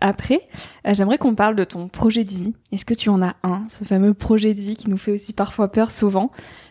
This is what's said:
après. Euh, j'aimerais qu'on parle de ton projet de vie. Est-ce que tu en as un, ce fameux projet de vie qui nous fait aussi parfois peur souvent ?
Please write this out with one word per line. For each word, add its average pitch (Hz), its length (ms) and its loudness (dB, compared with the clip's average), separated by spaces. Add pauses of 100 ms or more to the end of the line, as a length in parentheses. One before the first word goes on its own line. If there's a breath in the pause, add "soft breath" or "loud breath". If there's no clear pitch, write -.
après. 202 400 0 (460 loud breath)
Euh, 202 80 4
j'aimerais 202 240 2
qu'on 226 160 2
parle 214 200 2
de 196 80 2
ton 175 260 -8
projet 226 340 0
de 196 80 -8
vie. 190 220 -4 (180)
Est-ce 196 140 -6
que 233 100 -2
tu - 140 -2
en 190 120 4
as 180 220 -2
un, 185 260 -2
ce - 140 -14
fameux 196 320 4
projet 214 400 2
de 202 60 -10
vie 208 140 -6
qui 220 140 -6
nous 190 80 0
fait 208 140 -4
aussi 202 200 -6
parfois 202 400 -2
peur 220 200 2
souvent ? 196 400 0 (400 loud breath)